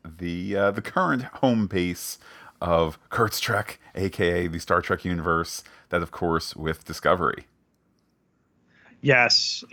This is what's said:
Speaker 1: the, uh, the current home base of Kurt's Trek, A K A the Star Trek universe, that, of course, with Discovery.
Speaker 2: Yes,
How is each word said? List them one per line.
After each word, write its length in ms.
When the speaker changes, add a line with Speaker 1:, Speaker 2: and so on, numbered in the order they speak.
Speaker 1:
the, 500
uh, 160
the 120
current 400
home 420
base 540
of 360
Kurt's 320
Trek, 380
A 140
K 360
A 20
the 120
Star 220
Trek 220
universe, 600
that, 140
of 80
course, 440
with 300
Discovery. 640
Speaker 2:
Yes, 720